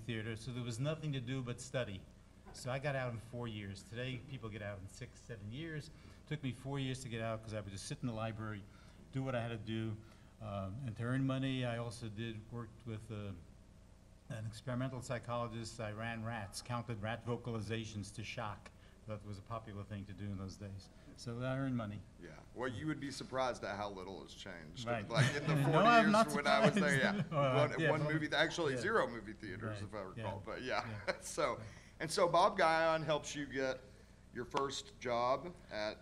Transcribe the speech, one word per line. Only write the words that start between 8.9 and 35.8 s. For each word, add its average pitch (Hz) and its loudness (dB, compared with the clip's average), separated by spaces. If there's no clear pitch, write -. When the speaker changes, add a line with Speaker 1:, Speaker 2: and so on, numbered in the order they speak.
Speaker 1:
do 131 0
what 131 0
I 117 2
had 117 -2
to 117 -2
do. 110 -2
Um, 101 -4
and 104 -4
to 117 -4
earn 131 2
money, 131 0
I 117 0
also 117 -4
did, 110 -4
worked 117 -10
with, 110 -4
uh, 104 -6
an 110 -6
experimental 123 -2
psychologist. 117 -4
I 110 -2
ran 113 -4
rats, 110 -6
counted 117 -2
rat 113 -2
vocalizations 113 -2
to 107 -8
shock. 104 -6
That 107 -4
was 104 -8
a 98 -12
popular 110 -6
thing 101 -6
to 101 -10
do 95 -8
in 101 -4
those 95 -6
days. 98 -10
So 117 -6
I 131 0
earned 135 0
money. 104 -2
Speaker 2:
Yeah. 85 -12
Well, 127 -2
you 143 -4
would 151 0
be 135 -4
surprised 120 0
at 101 -2
how 101 -2
little 92 -6
has - -12
changed. 87 -10
Speaker 1:
Right. 113 0
Speaker 2:
Like, 120 6
in 147 -2
the 151 4
Speaker 1:
<laughs> 139 4
No, 143 6
Speaker 2:
forty 175 8
Speaker 1:
I'm 233 12
Speaker 2:
years 208 8
Speaker 1:
not 220 8
Speaker 2:
when 143 2
I 143 8
was - 8
there, 147 6
Speaker 1:
surprised. 131 4
Speaker 2:
yeah. 156 2
Speaker 1:
<laughs> 139 6
Oh, 127 4
Speaker 2:
One, 151 6
Speaker 1:
yeah, 156 6
Speaker 2:
one 151 4
Speaker 1:
well, 151 2
Speaker 2:
movie, 151 2
th-, 143 4
actually 156 4
Speaker 1:
yeah. 123 0
Speaker 2:
zero 180 4
movie 110 -6
theaters, 104 -8
Speaker 1:
Right. 107 -2
Speaker 2:
if 104 -6
I 107 -4
Speaker 1:
Yeah. 98 -6
Speaker 2:
recall. 92 -4
But 98 -4
yeah. 110 2
Speaker 1:
Yeah. 185 2
Speaker 2:
<laughs> - -16
So, 131 2
and 156 -2
so 185 6
Bob 185 8
Guion 160 6
helps 147 0
you 147 -2
get 131 0
your 120 -4
first 139 -2
job 127 2
at 107 -2